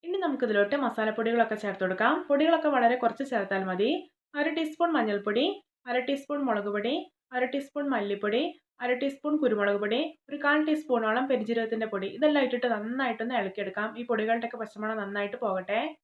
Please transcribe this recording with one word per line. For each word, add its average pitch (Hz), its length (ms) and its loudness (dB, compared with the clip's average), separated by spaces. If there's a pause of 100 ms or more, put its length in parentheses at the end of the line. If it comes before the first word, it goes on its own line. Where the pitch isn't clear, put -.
ഇനി 370 180 -2
നമുക്കിതിലോട്ട് 226 580 2
മസാലപ്പൊടികളൊക്കെ 220 800 0
ചേർത്ത് 196 220 -4
കൊടുക്കാം. 214 300 2 (120)
പൊടികളൊക്കെ 311 480 4
വളരെ 247 280 6
കുറച്ച് 233 280 0
ചേർത്താൽ 196 400 0
മതി. 196 180 2 (500)
അര 302 80 2 (100)
ടീസ്പൂൺ 330 400 0
മഞ്ഞൾപ്പൊടി, 214 480 2 (460)
അര 240 60 0 (120)
ടീസ്പൂൺ 277 400 -2
മുളക് 208 260 0
പൊടി, 214 180 -2 (440)
അര 254 180 0
ടീസ്പൂൺ 285 400 -4
മല്ലിപ്പൊടി, 208 480 0 (400)
അര 247 80 -2 (120)
ടീസ്പൂൺ 277 320 -2 (100)
കുരുമുളക് 202 400 2
പൊടി, 220 160 0 (280)
ഒരു 285 160 -10
കാൽ 294 240 4
ടീസ്പൂണോളം 247 600 2
പെരുംജീരകത്തിൻ്റെ 226 640 0
പൊടി. 196 240 -4
ഇതെല്ലാം 294 300 4
ഇട്ടിട്ട് 247 260 0
നന്നായിട്ടൊന്ന് 233 640 -2
ഇളക്കിയെടുക്കാം. 196 480 -4 (120)
ഈ 240 100 -8
പൊടികളുടെയൊക്കെ 233 540 0
പച്ചമണം 214 400 -6
നന്നായിട്ട് 202 420 -4
പോകട്ടെ. 190 340 -2 (240)